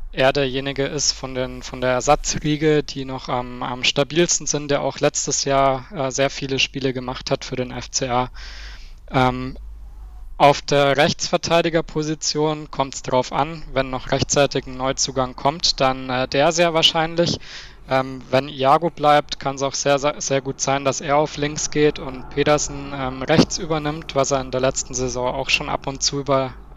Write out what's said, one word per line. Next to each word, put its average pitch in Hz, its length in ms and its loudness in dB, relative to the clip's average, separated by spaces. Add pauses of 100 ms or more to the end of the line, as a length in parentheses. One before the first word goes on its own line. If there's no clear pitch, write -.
(120)
er 135 220 4
derjenige 135 520 0
ist - 280 -2
von 131 200 -8
den, 127 300 -4
von 131 160 -10
der 127 120 2
Ersatzriege, 147 920 2
die 135 220 -8
noch 131 240 -8
am, 123 340 -4
am 127 220 -4
stabilsten 151 600 2
sind, 147 240 -2
der 139 120 2
auch 135 180 -4
letztes - 460 0
Jahr, 135 400 2 (100)
äh, 135 160 -2
sehr 139 180 2
viele 135 300 -4
Spiele 131 320 0
gemacht 127 400 -8
hat - 140 0
für 127 100 -8
den 123 160 -4
F 123 180 -10
C 131 200 -4
A. 123 200 2 (840)
Ähm, 127 460 2 (800)
auf 147 240 8
der 139 360 4
Rechtsverteidigerposition 156 1700 0
kommt's 135 320 -4
drauf 127 300 0
an, 156 320 -2 (100)
wenn 131 160 0
noch 127 220 -6
rechtzeitig 139 560 2
ein 127 80 -10
Neuzugang 127 600 -2
kommt, - 420 0
dann, 131 300 0
äh, 127 180 0
der 143 240 4
sehr 170 220 4
wahrscheinlich. 165 680 2 (500)
Ähm, 131 320 0 (100)
wenn 135 160 4
Iago 151 420 4
bleibt, 147 520 2
kann's 139 200 -4
auch 135 120 0
sehr, 143 260 2
sehr, 147 220 0
sehr 139 180 0
gut 135 220 -6
sein, 139 240 0
dass 131 160 0
er 143 160 2
auf 151 180 2
links 147 340 -4
geht 147 300 2
und 131 300 -10
Pedersen, 143 640 0
ähm, 131 280 -6
rechts - 340 4
übernimmt, 156 580 -4
was 135 160 2
er 135 80 2
in 131 120 -6
der 127 100 -2
letzten 131 320 -2
Saison 123 340 -2
auch 135 220 -4
schon 151 180 0
ab 143 180 -4
und 135 160 -6
zu 143 200 -2
über, 135 320 0 (240)